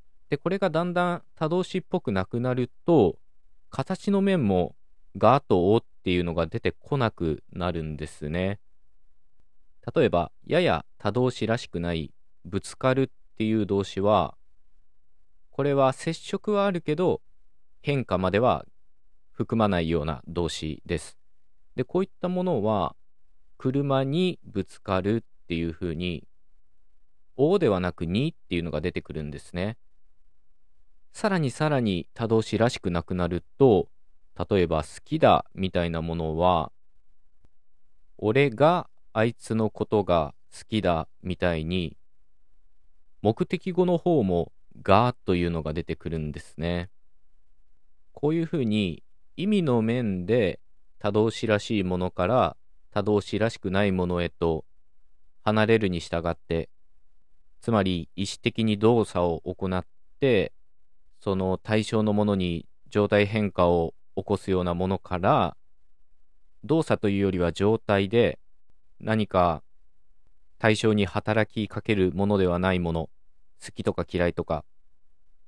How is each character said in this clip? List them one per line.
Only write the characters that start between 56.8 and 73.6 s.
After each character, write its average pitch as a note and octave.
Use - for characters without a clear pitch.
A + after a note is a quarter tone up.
つ -
ま G#2+
り F2+
意 F#2+
思 -
的 A2+
に G#2
動 A2
作 -
を E2+
行 F#2
っ F#2
て、 A2+
そ F#2+
の F#2
対 A2
象 A2
の G#2+
も G#2
の G2+
に F2
状 G#2
態 G#2
変 G#2
化 F2
を E2+
起 F#2+
こ G2+
す -
よ F2+
う -
な F2
も F2+
の F#2+
か -
ら、 G2+
動 D3+
作 -
と G#2
い G2
う -
よ G2
り F2+
は E2+
状 G#2+
態 G2
で、 G#2+
何 A2
か F2
対 A2
象 A2
に G#2
働 G#2+
き G#2+
か -
け A2
る F#2
も G2
の G#2
で F#2
は F2
な F#2
い F2+
も E2+
の、 E2